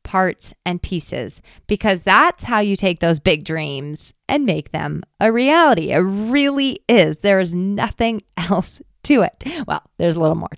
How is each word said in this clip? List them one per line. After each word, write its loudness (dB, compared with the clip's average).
parts, -2
and -6
pieces, -8
because 0
that's 4
how -2
you 0
take 0
those 2
big 2
dreams -8
and 0
make -2
them -6
a 2
reality. 2
It 2
really 0
is. 4
There 2
is -2
nothing -4
<laughs> -16
else -4
to 4
it. -2
Well, -4
there's 0
a -2
little 2
more -8